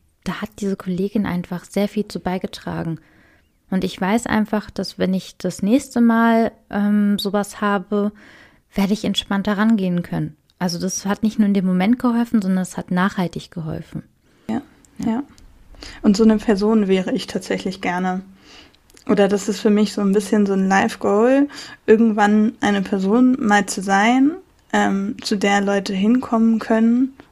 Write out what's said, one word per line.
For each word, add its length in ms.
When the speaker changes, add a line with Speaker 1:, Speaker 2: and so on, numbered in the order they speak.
Speaker 1:
da 180
hat 160
diese 180
Kollegin 500
einfach 380
sehr 240
viel 200
zu 120
beigetragen. 800
Und 140
ich 160
weiß 260
einfach, 440
dass 280
wenn 160
ich 240
das 240
nächste 380
Mal, 500
ähm, 480
sowas 420
habe, 520
werde 180
ich 120
entspannter 540
rangehen 440
können. 340
Also 200
das 280
hat 160
nicht 160
nur 100
in 60
dem 120
Moment 320
geholfen, 440
sondern 200
es 140
hat 140
nachhaltig 600
geholfen. 520
Speaker 2:
Ja, 120
Speaker 1:
Ja. 80
Speaker 2:
ja. 160
Und 140
so 80
eine 120
Person 500
wäre 260
ich 140
tatsächlich 540
gerne. 400
Oder 200
das 200
ist 120
für 100
mich 240
so 60
ein 120
bisschen 340
so 60
ein 160
Life-Goal, 800
irgendwann 760
eine 220
Person 580
mal 260
zu 140
sein, 520
ähm, 500
zu 140
der 240
Leute 340
hinkommen 640
können 560